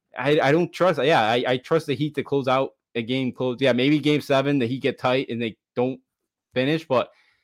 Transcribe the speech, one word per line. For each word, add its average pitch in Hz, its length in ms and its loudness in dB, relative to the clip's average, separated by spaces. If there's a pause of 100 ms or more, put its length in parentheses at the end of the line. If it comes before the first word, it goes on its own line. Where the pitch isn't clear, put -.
(180)
I, 143 220 0
I 135 100 2
don't 165 220 0
trust. 175 300 0
Yeah, 147 200 4
I, 117 240 0
I 127 120 0
trust 160 300 -2
the 143 60 -4
Heat 147 220 -4
to 131 80 -4
close 139 240 -2
out 135 220 0 (240)
a 120 80 -2
game 127 300 -4
close. 127 280 -6
Yeah, 131 140 4
maybe 139 240 2
game 147 240 0
seven, 139 360 0
the 120 80 0
Heat 127 160 -4
get 127 160 -2
tight 135 300 0
and 117 120 -6
they 113 160 -4 (200)
don't 131 240 -2 (520)
finish. 147 340 -2
But, 123 240 0 (340)